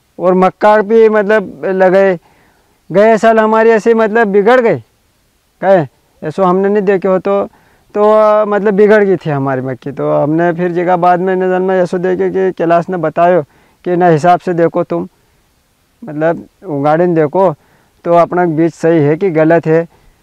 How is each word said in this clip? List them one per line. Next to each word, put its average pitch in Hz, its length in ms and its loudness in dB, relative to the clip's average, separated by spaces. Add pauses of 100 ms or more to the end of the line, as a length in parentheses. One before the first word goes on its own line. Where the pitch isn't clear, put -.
(200)
और 180 160 0
मक्का 185 440 2
भी 220 300 2
मतलब 208 560 -2
लगाए। 190 520 2 (720)
गए 214 280 2
साल 226 220 2
हमारी 220 300 2
ऐसे 226 240 2
मतलब 226 340 0
बिगड़ 208 340 2
गई, 208 160 0 (840)
कहे 180 240 2 (360)
ऐसो 147 220 -6
हमने 190 260 0
नहीं 208 140 0
देखे 196 240 -2
हो 185 120 0
तो, 202 260 -2 (500)
तो, 214 500 2
मतलब 202 280 -2
बिगड़ 208 300 4
गई 190 120 0
थी 165 140 -6
हमारी 135 320 -4
मक्की। 131 300 -10
तो 147 220 -6
हमने 156 400 0
फिर 175 200 -4
जगह 175 240 -2
बाद 180 220 2
में 185 140 -2
इन्हें 185 160 -2
जन्म 185 220 -2
ऐसो 185 260 -2
देखे 185 320 -2
कि 185 240 -2
कैलाश 170 360 -2
ने 185 100 -6
बतायो 170 420 0 (440)
कि 175 100 -2
ना 180 120 2
हिसाब 170 320 2
से 185 140 -6
देखो 170 300 0
तुम, 170 240 -8 (960)
मतलब 160 440 -4 (180)
उगाड़े 156 400 0
ने 175 100 -2
देखो 160 380 0 (520)
तो 170 100 0
अपना 170 320 0
बीज 160 260 -2
सही 165 260 0
है 147 180 0
कि 196 140 -2
गलत 160 340 0
है, 160 180 0 (400)